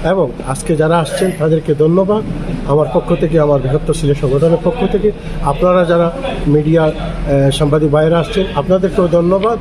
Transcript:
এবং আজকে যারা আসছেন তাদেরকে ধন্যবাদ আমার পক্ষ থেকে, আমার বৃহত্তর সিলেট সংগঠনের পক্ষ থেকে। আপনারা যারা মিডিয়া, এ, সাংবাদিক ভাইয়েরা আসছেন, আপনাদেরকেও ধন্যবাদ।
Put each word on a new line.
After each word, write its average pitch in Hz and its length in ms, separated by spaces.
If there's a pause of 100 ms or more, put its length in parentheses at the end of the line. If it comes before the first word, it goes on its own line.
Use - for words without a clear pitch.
এবং 165 280 (160)
আজকে 135 280
যারা 156 240
আসছেন 185 400
তাদেরকে 156 340
ধন্যবাদ 185 500 (440)
আমার 147 260
পক্ষ 175 220
থেকে, 160 240
আমার 147 200
বৃহত্তর 151 340
সিলেট 143 240
সংগঠনের 151 460
পক্ষ 175 280
থেকে। 208 200 (300)
আপনারা 175 440
যারা 170 260 (360)
মিডিয়া, 151 400
এ, 151 640
সাংবাদিক 151 400
ভাইয়েরা 156 280
আসছেন, 185 260 (100)
আপনাদেরকেও 180 520
ধন্যবাদ। 185 540